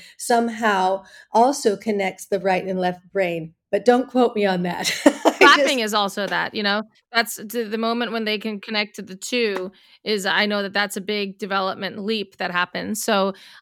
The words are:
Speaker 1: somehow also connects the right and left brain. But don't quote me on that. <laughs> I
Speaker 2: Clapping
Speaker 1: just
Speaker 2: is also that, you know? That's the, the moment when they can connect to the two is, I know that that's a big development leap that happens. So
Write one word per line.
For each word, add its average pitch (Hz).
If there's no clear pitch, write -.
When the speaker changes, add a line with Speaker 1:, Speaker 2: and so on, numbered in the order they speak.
Speaker 1:
somehow 220
also 226
connects 196
the 202
right 185
and 185
left 180
brain. 170
But 202
don't 247
quote 247
me 202
on 185
that. 175
<laughs> -
I -
Speaker 2:
Clapping 285
Speaker 1:
just 220
Speaker 2:
is 208
also 202
that, 175
you 214
know? 208
That's 233
the, 220
the 214
moment 226
when 226
they 214
can 208
connect 208
to 208
the 185
two 196
is, 202
I 185
know 208
that 196
that's 202
a 208
big 196
development 190
leap 208
that 180
happens. 180
So 196